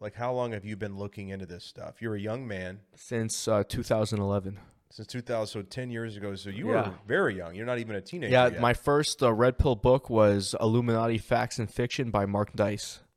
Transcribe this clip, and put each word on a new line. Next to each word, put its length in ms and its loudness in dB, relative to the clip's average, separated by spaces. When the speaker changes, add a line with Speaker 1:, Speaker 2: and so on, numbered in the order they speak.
Speaker 1:
Like, 140 -10
how 180 -4
long 200 -4
have 120 -8
you 120 -10
been 220 -8
looking 320 -10
into 160 -10
this 180 -14
stuff? 360 -16
You're 140 -4
a 60 -4
young 260 -6
man. 340 -8
Speaker 2:
Since, 540 -4
uh, 180 2
two 160 -4
thousand 380 0
eleven. 380 -2
Speaker 1:
Since 180 -16
two 140 -8
thousand, 400 -4
so 40 -16
ten 240 -8
years 260 -8
ago. 180 -8
So 160 -10
you 200 -6
Speaker 2:
Yeah. 200 0
Speaker 1:
were 40 -10
very 300 0
young. 180 -10
You're 120 -8
not 120 -2
even 180 -6
a 40 -4
teenager 320 -4
Speaker 2:
Yeah, 160 8
Speaker 1:
yet. 120 -2
Speaker 2:
my 140 4
first, 480 2
uh, 100 6
Red 260 4
Pill 180 4
book 340 4
was 500 4
Illuminati 580 2
Facts 400 0
and 120 -4
Fiction 400 -4
by 160 2
Mark 280 0
Dice. 460 -2